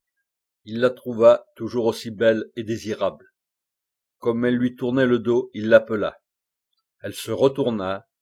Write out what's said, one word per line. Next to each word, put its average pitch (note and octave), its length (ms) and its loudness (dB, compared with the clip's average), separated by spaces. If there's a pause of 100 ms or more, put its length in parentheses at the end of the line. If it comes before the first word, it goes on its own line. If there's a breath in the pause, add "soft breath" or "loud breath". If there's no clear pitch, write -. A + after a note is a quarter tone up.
(640)
Il A2 160 -8
la B2 100 2
trouva A#2+ 560 2 (100)
toujours A2+ 300 -4
aussi A2+ 240 -4
belle A2 340 2 (100)
et A#2 80 -10
désirable. G#2 640 -6 (920)
Comme A#2+ 260 -2
elle B2 120 0
lui B2 180 -2
tournait B2+ 320 0
le B2 120 2
dos, A#2+ 360 -2
il G#2+ 160 -4
l'appela. A2 480 2 (800)
Elle G#2 140 -12
se - 160 -10
retourna A2 760 -2 (160)